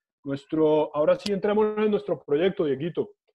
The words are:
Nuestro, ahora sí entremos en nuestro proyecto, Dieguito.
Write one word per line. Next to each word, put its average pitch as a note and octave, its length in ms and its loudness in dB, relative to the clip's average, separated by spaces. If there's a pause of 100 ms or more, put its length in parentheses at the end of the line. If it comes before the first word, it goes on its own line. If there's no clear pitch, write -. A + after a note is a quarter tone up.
(240)
Nuestro, D3+ 680 0
ahora E3+ 240 2
sí G3+ 140 -4
entremos G#3+ 460 0
en G#3+ 120 2
nuestro - 320 -2
proyecto, E3 440 0
Dieguito. C#3+ 460 -4 (220)